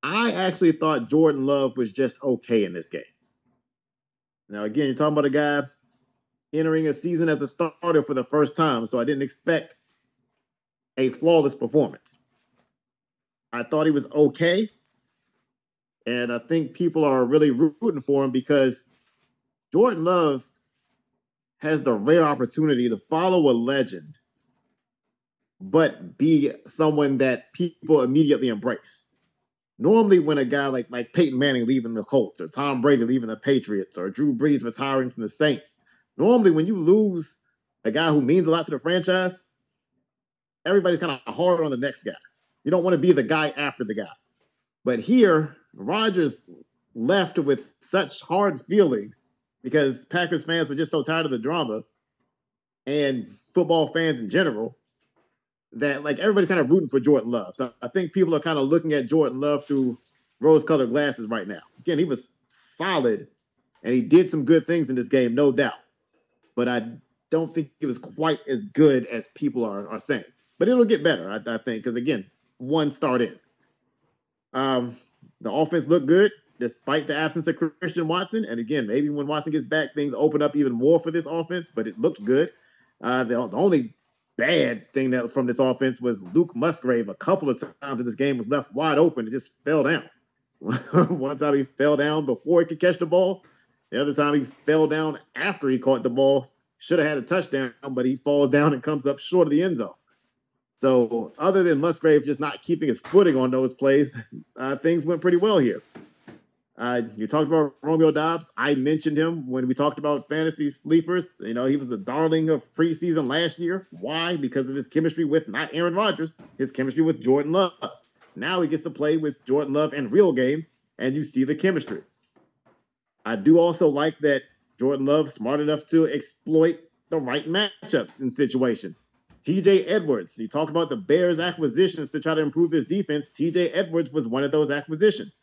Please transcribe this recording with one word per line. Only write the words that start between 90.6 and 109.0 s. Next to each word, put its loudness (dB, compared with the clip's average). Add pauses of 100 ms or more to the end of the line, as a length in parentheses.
<laughs> -
One -2
time 0
he 0
fell 0
down -2
before 0
he 2
could -8
catch 2
the -4
ball. 0 (460)
The -4
other -2
time 0
he 4
fell 0
down -2 (180)
after -4
he 0
caught 2
the 0
ball. 2 (300)
Should 0
have 2
had -2
a -6
touchdown, -4 (160)
but -2
he -2
falls 2
down 4
and -4
comes -4
up -2
short 2
of -4
the 2
end -2
zone. -6 (800)
So 2
other 2
than 2
Musgrave 4
just -4
not -6
keeping -2
his -2
footing 4
on 0
those 0
plays, 2 (400)
uh, -6
things 0
went -2
pretty 2
well 4
here. 0 (960)
Uh, -2 (140)
you -6
talked 0
about 0
Romeo 4
Doubs. -2
I 0
mentioned -2